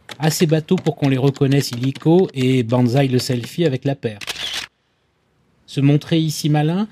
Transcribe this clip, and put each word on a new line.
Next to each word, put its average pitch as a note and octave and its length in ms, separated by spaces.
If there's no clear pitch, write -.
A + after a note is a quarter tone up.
Assez D#3 280
bateau D#3 300
pour E3 200
qu'on C#3+ 120
les C3+ 100
reconnaisse C#3 540
illico C#3 600
et B2+ 300
banzai B2 460
le B2+ 100
selfie B2 460
avec C3 200
la C3+ 120
paire. G#2 240
Se - 140
montrer D3+ 380
ici D#3+ 300
malin D#3 440